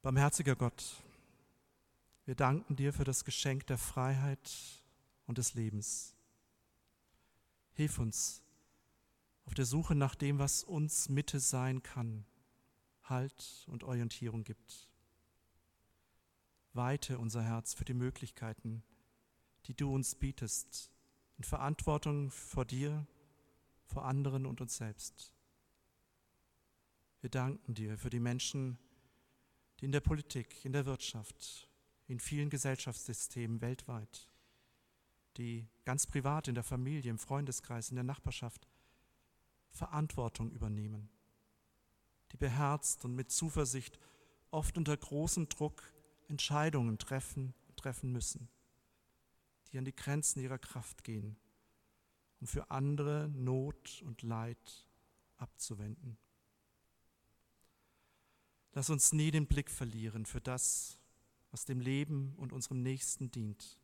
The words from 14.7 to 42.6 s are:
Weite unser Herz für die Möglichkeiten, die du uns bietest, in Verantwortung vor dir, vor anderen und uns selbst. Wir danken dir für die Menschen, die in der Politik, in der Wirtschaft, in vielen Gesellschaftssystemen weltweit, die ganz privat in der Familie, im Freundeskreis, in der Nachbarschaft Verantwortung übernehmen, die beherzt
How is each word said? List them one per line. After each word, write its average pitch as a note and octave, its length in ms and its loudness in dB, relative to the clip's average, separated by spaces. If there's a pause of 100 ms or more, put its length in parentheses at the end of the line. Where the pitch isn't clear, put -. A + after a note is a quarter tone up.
Weite B2+ 460 0
unser A#2 240 0
Herz A2+ 320 0
für - 100 -4
die - 80 -4
Möglichkeiten, A#2 880 -4 (840)
die B2+ 80 -8
du C#3 200 0
uns C3+ 200 2
bietest, - 760 -4 (460)
in - 80 -8
Verantwortung D3 840 2
vor - 340 -2
dir, D3 420 0 (800)
vor - 220 -4
anderen C3+ 400 2
und B2+ 160 -4
uns A#2+ 160 -4
selbst. - 560 -8 (1900)
Wir C3+ 80 -6
danken B2+ 460 0
dir G#2+ 240 -2
für B2+ 100 -4
die A#2+ 120 0
Menschen, B2+ 580 0 (1000)
die - 60 -8
in C3+ 80 2
der C#3+ 80 6
Politik, - 640 0
in C3 80 -2
der C#3 140 4
Wirtschaft, - 840 -6 (380)
in B2 140 -4
vielen D3 280 0
Gesellschaftssystemen B2 1120 -2
weltweit, A#2 720 -6 (1040)
die A#2 320 -4 (160)
ganz C3+ 220 2
privat C#3+ 420 2
in B2+ 60 2
der A#2+ 100 0
Familie, B2+ 460 0
im A2+ 80 -2
Freundeskreis, C3 720 -2
in B2+ 60 -4
der B2+ 80 0
Nachbarschaft B2+ 640 -4 (1000)
Verantwortung B2 840 -2
übernehmen, G#2+ 580 -4 (1200)
die - 40 -16
beherzt C#3 680 2